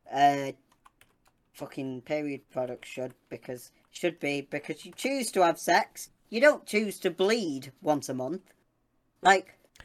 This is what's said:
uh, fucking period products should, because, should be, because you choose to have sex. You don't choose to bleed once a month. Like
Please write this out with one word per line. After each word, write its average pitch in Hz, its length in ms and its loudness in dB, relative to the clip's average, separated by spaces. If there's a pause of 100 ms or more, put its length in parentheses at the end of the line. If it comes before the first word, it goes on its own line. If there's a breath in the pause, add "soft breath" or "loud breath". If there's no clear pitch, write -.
(120)
uh, 139 400 4 (1000)
fucking 131 500 -8
period 147 380 -4 (100)
products 127 380 -4
should, 127 260 -8 (140)
because, 123 420 -12 (200)
should 170 280 -4
be, 143 240 -2
because - 420 -8
you 180 120 -16
choose 262 360 -2
to 190 100 4
have 170 160 6
sex. - 520 0 (200)
You 220 100 -2
don't 294 260 2
choose 214 340 -2
to 185 100 -2
bleed 170 640 -2 (100)
once 147 260 0
a 139 60 -4
month. 131 280 -6 (800)
Like 190 320 4 (300 soft breath)